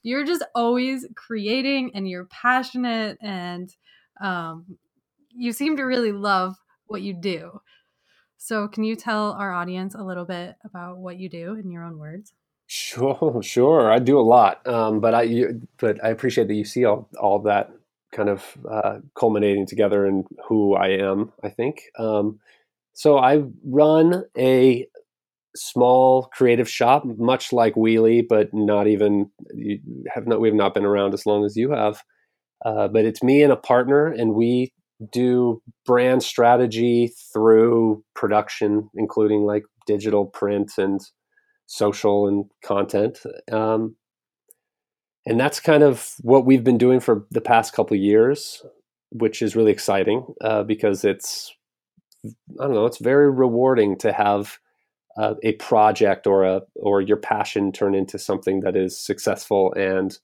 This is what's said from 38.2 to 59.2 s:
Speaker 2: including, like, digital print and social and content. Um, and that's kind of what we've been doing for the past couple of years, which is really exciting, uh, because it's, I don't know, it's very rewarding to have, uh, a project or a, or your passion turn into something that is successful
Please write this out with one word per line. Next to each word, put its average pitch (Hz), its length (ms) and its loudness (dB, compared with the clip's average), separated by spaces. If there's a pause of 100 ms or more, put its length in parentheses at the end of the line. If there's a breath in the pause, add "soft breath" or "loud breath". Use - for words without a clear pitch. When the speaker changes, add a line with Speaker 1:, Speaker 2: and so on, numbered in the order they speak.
Speaker 2:
including, 107 480 0
like, 104 220 -2 (220)
digital 104 400 0
print 101 520 -4
and 98 220 -2 (640)
social 101 600 0
and 101 160 -2 (180)
content. 104 560 -2 (320)
Um, 110 460 -2 (1300)
and 117 140 0
that's 147 180 -2
kind 151 240 4
of 135 380 2
what 123 260 6
we've 131 180 4
been 120 140 4
doing 123 220 4
for 107 300 0
the - 100 -2
past 113 320 2
couple 110 240 0
of 95 60 0
years, 113 640 2 (460)
which 113 320 -4
is 110 140 -2
really 110 160 6
exciting, 104 540 0 (160)
uh, 107 200 -2
because 104 420 -2
it's, - 480 -4 (720)
I - 400 -14
don't 139 100 -2
know, 107 120 2
it's 120 120 -4
very 139 320 4
rewarding 123 680 2
to 107 140 0
have, 104 460 -2 (600)
uh, 107 240 -2
a 113 120 0
project 107 720 2
or 98 180 4
a, 95 180 0 (140)
or 101 240 0
your 101 160 2
passion 101 560 -4
turn 98 220 -2
into 95 240 -4
something 95 420 -4
that 92 160 -2
is 95 220 -2
successful 98 760 -2